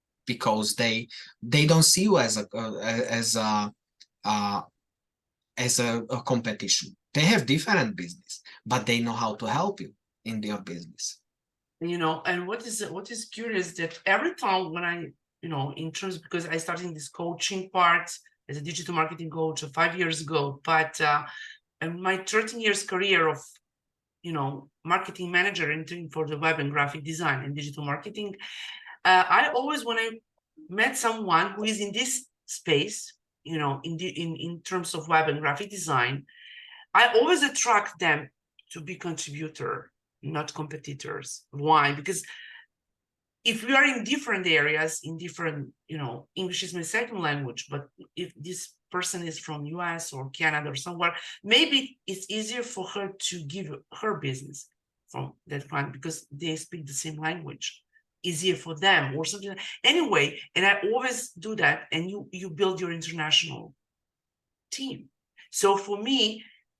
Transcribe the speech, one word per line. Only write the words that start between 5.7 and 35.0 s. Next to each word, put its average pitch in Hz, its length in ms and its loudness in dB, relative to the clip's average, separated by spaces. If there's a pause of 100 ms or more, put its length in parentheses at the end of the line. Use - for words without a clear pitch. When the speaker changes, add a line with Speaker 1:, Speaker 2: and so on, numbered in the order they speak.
Speaker 1:
a, 117 300 0
a 127 140 -2
competition. 113 680 0 (200)
They 147 80 4
have 175 240 6
different 139 500 2
business, - 460 -12 (240)
but 110 200 0
they 120 140 4
know 117 140 0
how 113 220 -2
to 117 100 -8
help 185 340 0
you 87 140 -12 (320)
in 110 180 -6
your 104 160 -4
business. - 600 -10 (600)
Speaker 2:
You 175 160 -2
know, 160 280 0
and 180 220 -2
what 233 180 -6
is, 214 240 -6
what 196 220 -10
is 220 140 -10
curious 208 480 -4
that 165 320 -6
every 202 300 2
time 190 380 0
when 175 120 -4
I, 175 220 -4 (340)
you 165 80 -8
know, 143 260 -2
in 160 160 -6
terms, 185 260 -6
because 165 300 -6
I 165 80 -2
started 170 300 -4
in 170 80 -6
this 147 160 -12
coaching 175 600 -4
part 175 400 6 (380)
as 143 80 -8
a 147 60 -6
digital 170 340 -6
marketing 160 340 0
coach 160 320 -2 (120)
five 170 240 2
years 160 240 0
ago, 143 420 0
but, 156 380 2
uh, 147 220 4 (580)
in 170 200 -6
my 185 160 2
thirteen 220 440 -2
years 208 220 2
career 185 440 4
of, 143 120 2 (840)
you 170 80 -6
know, 139 380 -4 (160)
marketing 180 440 0
manager 175 400 2
and 156 160 -2
doing 170 240 -10
for 156 160 -2
the 147 120 -4
web 131 220 2
and 143 120 0
graphic 147 320 0
design 156 400 -2
and 143 100 -6
digital 147 300 -8
marketing, 208 520 -6 (680)
uh, 185 260 8
I 247 240 6
always, 269 300 0
when 226 160 0
I 226 120 0 (580)
met 196 280 2
someone 202 540 2
who 208 140 -4
is 214 160 0
in 202 100 -4
this 247 340 -2 (200)
space, - 680 0 (300)
you 160 160 -4
know, 139 240 0
in 165 140 -6
the, 180 100 -6
in, 165 300 -6
in 170 240 -8
terms 180 340 -4
of 156 140 -6